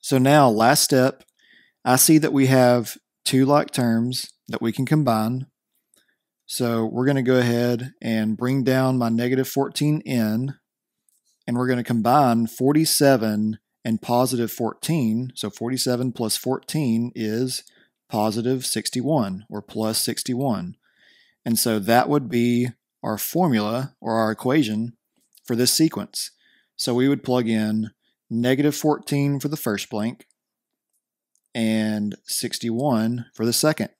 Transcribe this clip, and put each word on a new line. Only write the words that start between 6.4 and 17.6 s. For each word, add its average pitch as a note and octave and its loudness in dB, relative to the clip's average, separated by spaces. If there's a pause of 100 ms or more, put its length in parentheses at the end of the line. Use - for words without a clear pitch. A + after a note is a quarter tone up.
So A#2 -2
we're B2 -2
gonna C#3 2
go B2+ 4
ahead A#2+ 0
and A2 -2
bring B2+ -2
down C3 2
my A#2 0
negative B2 0
fourteen D3 -2
N, A#2+ -2 (880)
and A#2+ -4
we're B2+ 0
gonna B2 0
combine A#2 2
forty-seven B2+ 2 (260)
and A2+ -2
positive A#2+ 0
fourteen. B2 -2
So G#2+ -8
forty-seven B2 -4
plus A2 -4
fourteen B2 -2
is A#2 -4 (460)